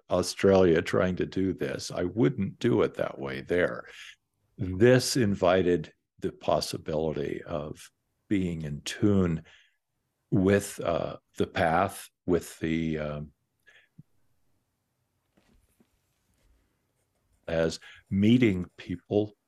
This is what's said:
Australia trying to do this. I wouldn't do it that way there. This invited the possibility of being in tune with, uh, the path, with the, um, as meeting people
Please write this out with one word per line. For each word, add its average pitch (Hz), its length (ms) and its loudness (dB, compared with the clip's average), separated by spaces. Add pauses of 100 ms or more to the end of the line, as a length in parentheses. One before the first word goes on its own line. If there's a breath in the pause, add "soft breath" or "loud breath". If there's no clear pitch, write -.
(100)
Australia 90 720 4
trying 92 340 0
to 90 100 -4
do 95 260 -2
this. - 420 -8
I 87 100 -4
wouldn't 98 540 -2
do 120 240 2
it - 120 0
that - 260 -6
way 67 220 -8
there. - 420 -2 (720 loud breath)
This 117 580 4
invited 92 760 2 (260)
the 87 140 -6
possibility 78 1120 -4
of 78 420 -10 (400)
being 90 340 -2
in 73 220 -8
tune 92 580 0 (920 soft breath)
with, 98 480 2
uh, - 380 -4 (200)
the - 80 0
path, 92 640 0 (180)
with 87 320 -2
the, 82 400 -2
um, 76 300 -8 (4000 soft breath)
as 82 320 -2 (320 loud breath)
meeting 101 560 4 (100)
people - 600 -4 (120)